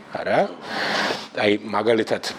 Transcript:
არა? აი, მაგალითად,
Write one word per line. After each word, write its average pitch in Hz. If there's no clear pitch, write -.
არა? -
აი, 107
მაგალითად, 107